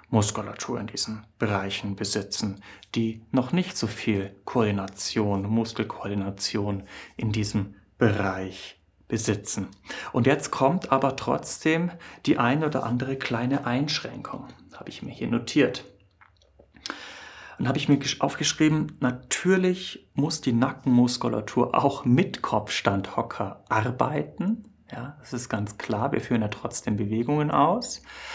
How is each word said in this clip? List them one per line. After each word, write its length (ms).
Muskulatur 680
in 60
diesen 400
Bereichen 560
besitzen, 680
die 380
noch 200
nicht 260
so 100
viel 480
Koordination, 1040
Muskelkoordination 1300
in 160
diesem 420
Bereich 840
besitzen. 600
Und 160
jetzt 240
kommt 400
aber 240
trotzdem 760
die 100
ein 260
oder 200
andere 320
kleine 500
Einschränkung, 840
habe 160
ich 120
mir 100
hier 180
notiert. 560
Dann 120
habe 100
ich 80
mir 100
gesch-, 220
aufgeschrieben, 800
natürlich 1120
muss 280
die 100
Nackenmuskulatur 1200
auch 320
mit 380
Kopfstandhocker 1300
arbeiten. 960
Ja, 280
das 140
ist 160
ganz 280
klar, 340
wir 100
führen 200
ja 80
trotzdem 480
Bewegungen 520
aus, 540